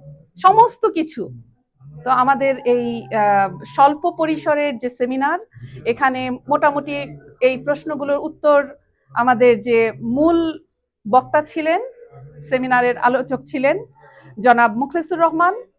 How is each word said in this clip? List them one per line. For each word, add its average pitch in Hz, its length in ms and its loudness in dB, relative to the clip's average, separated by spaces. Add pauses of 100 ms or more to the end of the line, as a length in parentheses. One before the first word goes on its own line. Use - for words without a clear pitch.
(460)
সমস্ত 440 380 4 (140)
কিছু। 311 240 -6 (800)
তো 247 60 -4 (120)
আমাদের 269 320 2 (200)
এই, 240 120 0 (360)
আহ, 202 280 2 (240)
স্বল্প 294 300 4 (160)
পরিসরের 302 640 -2
যে 247 160 -6
সেমিনার, 262 420 -2 (520)
এখানে 262 300 -2 (300)
মোটামুটি 294 440 0 (520)
এই 262 80 2 (100)
প্রশ্নগুলোর 285 600 -4
উত্তর 294 320 2 (520)
আমাদের 240 420 4 (140)
যে 233 120 2 (380)
মূল 330 200 4 (680)
বক্তা 254 360 2 (100)
ছিলেন, 330 300 -2 (680)
সেমিনারের 247 460 0 (120)
আলোচক 262 320 -2 (120)
ছিলেন 285 260 0 (680)
জনাব 233 260 6 (100)
মুখলেসুর 330 420 -2
রহমান 330 300 2 (260)